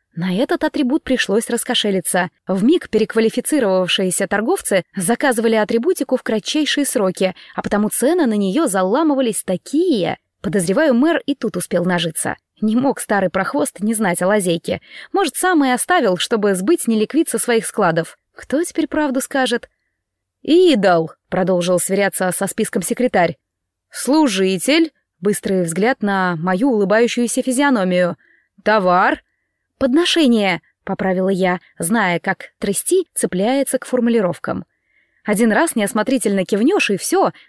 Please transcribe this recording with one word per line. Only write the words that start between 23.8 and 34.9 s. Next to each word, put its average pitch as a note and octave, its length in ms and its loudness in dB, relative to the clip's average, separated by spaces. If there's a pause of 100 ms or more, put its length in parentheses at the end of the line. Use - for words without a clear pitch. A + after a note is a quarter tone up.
"Служитель", B3+ 1000 0 (280)
быстрый G3 420 0
взгляд F3 400 -2
на F#3+ 340 0
мою F#3 360 0
улыбающуюся A3+ 680 0
физиономию. G3+ 760 0 (480)
"Товар". G#3 580 2 (560)
"Подношение", B3 800 2 (240)
поправила F#3 440 -2
я, F3+ 320 0 (180)
зная, F3+ 400 0
как - 400 -6
трясти D#4+ 560 -2
цепляется B3 640 -2
к - 60 -20
формулировкам. A#3 800 -2 (600)